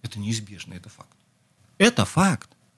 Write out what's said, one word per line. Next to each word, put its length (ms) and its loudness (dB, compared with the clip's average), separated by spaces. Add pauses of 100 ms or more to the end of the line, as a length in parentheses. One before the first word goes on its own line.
Это 180 -12
неизбежно, 540 -8
это 160 -18
факт. 200 -20 (680)
Это 260 4
факт. 460 0 (280)